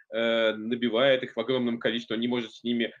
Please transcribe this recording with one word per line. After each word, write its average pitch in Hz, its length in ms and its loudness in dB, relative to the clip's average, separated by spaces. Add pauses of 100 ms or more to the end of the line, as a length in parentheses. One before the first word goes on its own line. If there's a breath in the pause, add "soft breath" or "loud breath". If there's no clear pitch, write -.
(140)
э, 113 420 2
набивает 120 680 2
их - 120 -12
в 117 40 -2
огромном 120 400 0
количестве, 117 360 -2
он 113 60 -2
не 120 80 0
может 120 240 -4
с - 100 -20
ними 117 380 -2